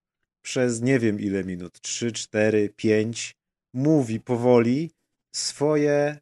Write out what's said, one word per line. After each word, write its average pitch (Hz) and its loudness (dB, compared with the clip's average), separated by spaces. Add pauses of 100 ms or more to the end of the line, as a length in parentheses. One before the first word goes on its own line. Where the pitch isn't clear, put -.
(420)
przez 123 -2
nie 131 2
wiem 107 0
ile 98 -2
minut, 90 -10
trzy, - -6
cztery, 107 0
pięć, 110 -2 (380)
mówi 127 0
powoli 123 2 (440)
swoje 147 0